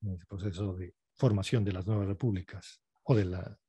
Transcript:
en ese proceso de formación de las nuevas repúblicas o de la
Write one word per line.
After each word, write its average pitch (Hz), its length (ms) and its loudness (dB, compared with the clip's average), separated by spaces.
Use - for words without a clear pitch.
en 95 140 -2
ese 87 100 -10
proceso 98 500 -4
de 90 180 -8
formación 107 460 2
de 101 80 0
las 92 160 -4
nuevas 104 200 2
repúblicas 98 760 -4
o 139 120 4
de 104 100 4
la 90 320 -6